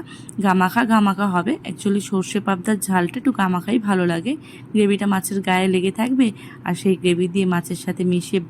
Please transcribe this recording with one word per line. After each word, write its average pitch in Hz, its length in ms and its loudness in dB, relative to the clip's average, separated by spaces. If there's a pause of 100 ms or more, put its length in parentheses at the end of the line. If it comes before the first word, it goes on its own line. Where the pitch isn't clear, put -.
(440)
গামাখা 185 460 4
গামাখা 202 440 4
হবে। 180 180 0 (180)
Actually 202 400 -2
সর্ষে 190 360 -2
পাবদার 196 300 0 (100)
ঝালটা 180 340 0
একটু 262 180 0
গামাখাই 185 400 0 (100)
ভালো 185 240 2
লাগে, 170 200 -2 (400)
গ্রেভিটা 202 400 2
মাছের 190 260 -2 (100)
গায়ে 185 260 2
লেগে 185 260 2
থাকবে 254 260 2 (400)
আর 175 140 0
সেই 190 220 4
গ্রেভি 180 320 2
দিয়ে 190 200 2
মাছের 175 300 -4
সাথে 185 260 -4
মিশিয়ে 180 400 0